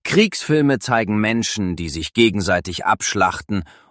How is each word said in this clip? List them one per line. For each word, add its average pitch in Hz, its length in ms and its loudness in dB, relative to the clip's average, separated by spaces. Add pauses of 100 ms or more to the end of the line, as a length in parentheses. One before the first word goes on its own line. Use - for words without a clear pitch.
Kriegsfilme 151 760 2
zeigen 107 400 0
Menschen, 107 560 -2
die 82 140 -6
sich 78 240 -8
gegenseitig 95 720 2
abschlachten 95 800 -2 (260)